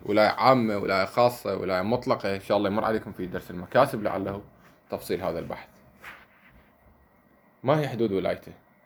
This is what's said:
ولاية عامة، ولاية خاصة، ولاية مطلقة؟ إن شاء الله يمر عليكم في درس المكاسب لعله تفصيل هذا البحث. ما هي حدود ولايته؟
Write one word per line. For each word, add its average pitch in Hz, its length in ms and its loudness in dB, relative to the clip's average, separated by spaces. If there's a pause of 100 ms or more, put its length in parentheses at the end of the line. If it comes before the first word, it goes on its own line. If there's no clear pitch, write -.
ولاية 104 220 6
عامة، 113 500 4
ولاية 95 260 2
خاصة، 120 520 0
ولاية 92 260 -2
مطلقة؟ 113 520 -2
إن 95 60 -6
شاء 104 160 0
الله 101 140 2
يمر 107 140 0
عليكم 110 280 -4
في 90 140 -8
درس 90 240 -10
المكاسب 107 520 0
لعله 98 400 -4 (480)
تفصيل 92 320 -6
هذا 82 160 -4
البحث. - 300 -10 (1900)
ما 147 180 2
هي 143 80 -4
حدود 113 240 -2
ولايته؟ 90 400 -4 (340)